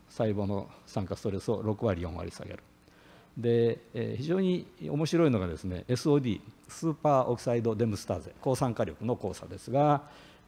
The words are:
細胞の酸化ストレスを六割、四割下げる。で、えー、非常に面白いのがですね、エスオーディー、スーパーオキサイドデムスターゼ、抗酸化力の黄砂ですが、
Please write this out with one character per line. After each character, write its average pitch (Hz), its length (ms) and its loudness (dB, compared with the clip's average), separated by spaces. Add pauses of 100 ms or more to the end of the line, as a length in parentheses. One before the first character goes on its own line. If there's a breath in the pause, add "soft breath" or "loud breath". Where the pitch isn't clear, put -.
(100)
細 110 220 0
胞 98 140 0
の 98 220 -4 (180 loud breath)
酸 98 200 -4
化 92 100 -6
ス - 60 -18
ト 110 80 -2
レ 95 100 -4
ス - 100 -4
を 107 120 0
六 107 240 0
割、 87 160 0
四 85 120 -6
割 87 160 -8
下 - 140 -16
げ - 80 -12
る。 - 100 -14 (760 loud breath)
で、 117 400 4 (160)
え 110 200 -4
ー、 - 20 -6
非 131 80 -6
常 175 160 0
に 180 260 0 (200)
面 151 200 0
白 165 200 4
い 139 40 6
の 113 80 4
が 92 80 0
で 82 100 -4
す - 80 -12
ね、 90 240 -6
エ 123 80 2
ス 156 140 0
オ 143 100 6
ー - 20 -4
デ 123 80 0
ィ 95 60 2
ー、 - 40 -8 (280)
ス - 200 -4
ー 151 60 0
パ 139 280 4
ー - 40 2
オ 120 100 0
キ - 60 -12
サ 120 120 0
イ 120 80 0
ド 110 120 2
デ 113 120 2
ム 104 100 0
ス - 80 -10
タ 92 120 -2
ー 82 40 -6
ゼ、 - 220 -16
抗 131 120 2
酸 123 200 0
化 117 100 0
力 85 200 -8
の 117 120 0
黄 92 160 -4
砂 - 160 -12
で 92 100 -12
す - 120 -12
が、 143 320 4 (460 loud breath)